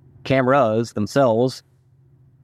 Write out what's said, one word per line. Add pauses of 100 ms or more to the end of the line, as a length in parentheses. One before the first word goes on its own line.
(300)
cameras
themselves (800)